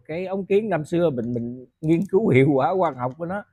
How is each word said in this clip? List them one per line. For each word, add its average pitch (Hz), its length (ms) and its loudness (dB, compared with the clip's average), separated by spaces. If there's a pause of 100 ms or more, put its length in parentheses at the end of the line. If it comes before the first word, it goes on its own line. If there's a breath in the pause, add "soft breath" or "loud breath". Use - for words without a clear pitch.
cái 175 200 -8
ống 190 200 -6
kiến 208 240 0
năm 156 160 -2
xưa 170 240 0
mình, 120 240 -4
mình 120 320 -8 (160)
nghiên 165 280 2
cứu 208 200 4
hiệu 135 240 6
quả 143 240 0
quang 170 180 0
học 127 220 -6
của 170 80 -8
nó 190 280 -6